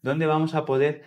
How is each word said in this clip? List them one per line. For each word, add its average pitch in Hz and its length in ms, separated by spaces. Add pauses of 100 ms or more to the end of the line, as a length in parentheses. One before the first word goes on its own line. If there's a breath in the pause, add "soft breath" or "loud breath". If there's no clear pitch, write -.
donde 156 240
vamos 156 260
a 156 120
poder 143 420